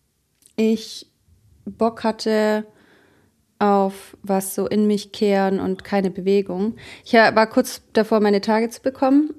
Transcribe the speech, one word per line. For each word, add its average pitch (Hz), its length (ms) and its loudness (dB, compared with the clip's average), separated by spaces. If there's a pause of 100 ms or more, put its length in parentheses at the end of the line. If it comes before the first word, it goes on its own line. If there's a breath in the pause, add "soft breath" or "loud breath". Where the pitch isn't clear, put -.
(540)
ich 220 520 -2 (580)
Bock 226 400 -4
hatte 214 600 -2 (920 soft breath)
auf 196 640 0
was 190 320 -4
so 196 140 -4
in 208 180 2
mich 202 240 0
kehren 196 480 0
und 185 240 -6
keine 196 300 -2
Bewegung. 196 640 -2 (280 loud breath)
Ich - 120 0
ha-, 220 180 6
war 220 140 4
kurz - 340 -2 (100)
davor, 214 280 2
meine 202 200 2
Tage 220 300 -2
zu - 120 -18
bekommen 285 560 0